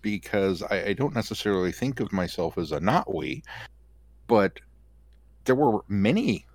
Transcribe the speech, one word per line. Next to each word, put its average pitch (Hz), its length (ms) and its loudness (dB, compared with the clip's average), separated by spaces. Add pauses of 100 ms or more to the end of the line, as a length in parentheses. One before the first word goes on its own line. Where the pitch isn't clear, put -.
because 98 600 0
I, 92 240 -2
I 104 60 0
don't 139 220 -2
necessarily 98 580 0
think 131 260 -4
of 113 140 -4
myself 87 440 -2
as 80 140 -4
a 73 80 -2
not 98 340 0
we, 69 300 -6 (840)
but 104 320 4 (840)
there 131 120 4
were 123 340 2
many 107 640 2